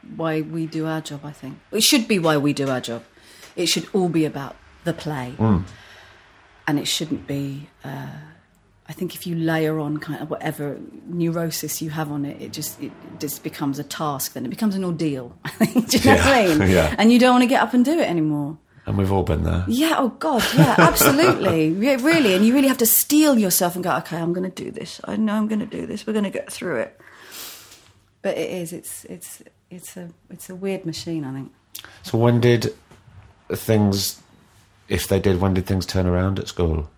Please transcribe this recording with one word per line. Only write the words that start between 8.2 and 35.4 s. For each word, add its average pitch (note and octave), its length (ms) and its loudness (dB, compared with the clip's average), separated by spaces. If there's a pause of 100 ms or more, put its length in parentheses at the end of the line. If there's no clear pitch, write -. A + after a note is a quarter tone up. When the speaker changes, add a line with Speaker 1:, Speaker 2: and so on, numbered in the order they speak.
Speaker 1:
I D#3+ 40 -16
think E3+ 220 -8
if - 120 -14
you F3 80 -6
layer D#3+ 440 0
on D3+ 200 -4
kind D3+ 240 -8
of D#3 80 -10
whatever D3 480 -8 (280)
neurosis E3 760 -4
you D#3+ 80 -6
have D3+ 220 -6
on C#3+ 120 -4
it, C#3+ 160 -12
it - 120 -12
just, - 300 -10
it C3 100 -10 (260)
just D3 240 -8
becomes C#3 360 -6
a C#3+ 60 -8
task D3 500 -6
then. B2 100 -8
It B2 60 -6
becomes G3+ 240 -2
an F#3+ 100 -4
ordeal, D3 560 -4
<laughs> - 40 -20
I - 40 -8
think. - 420 0
Do B3+ 80 4
you - 60 0
know - 120 8
what - 100 4
I B3 200 6
Speaker 2:
Yeah, E3 120 4
Speaker 1:
mean? F#2+ 120 4
Speaker 2:
<laughs> - 0 -
yeah. D#2+ 280 4
Speaker 1:
And A3 140 6
you A#3+ 60 8
don't B3 140 6
wanna B3 140 6
get B3 160 4
up A3+ 120 -2
and B3 100 6
do D#4 140 2
it C4+ 100 2
anymore. D3+ 500 0 (280)
Speaker 2:
And G#2 100 -2
we've G2 160 2
all F#2+ 100 4
been D#2+ 220 0
there. E2+ 240 0
Speaker 1:
Yeah, D4 300 0
oh C4 100 0
God, C#4 340 -2 (140)
yeah, B3+ 180 8
Speaker 2:
<laughs> - 40 4
Speaker 1:
absolutely. C4+ 880 4
Yeah, A3+ 320 2
really. C#4 340 4
And G3 120 4
you A#3+ 80 4
really C#4 120 4
have C4 120 2
to A3+ 80 2
steel D4 520 4
yourself F3+ 380 2
and F3+ 80 -6
go, E3 140 0
"Okay, - 180 -6
I'm E3+ 160 -2
gonna F#3 180 -4
do - 220 -10
this. - 320 -14
I - 120 -6
know G#3+ 180 0
I'm G#3+ 140 0
gonna G#3+ 180 -4
do - 200 -10
this. - 200 -8
We're A3 80 -4
gonna G3+ 160 -2
get - 200 -10
through E3 300 -6
it." - 200 -8 (1200)
But G3 160 -4
it - 120 -6
is, F3 220 -8
it's, - 320 -14
it's, - 380 -16 (280)
it's F3+ 260 -18
a, F3 120 -14 (220)
it's - 200 -18
a F#3 60 -12
weird F#3+ 300 -4
machine, D#3+ 380 -6
I C3 100 -8
think. C3+ 180 -12 (500)
Speaker 2:
So - 160 -2
when A#2+ 220 6
did A#2 340 4 (800)
things, G2+ 680 0 (680)
if G2 180 -2
they G2 140 2
did, F#2 200 2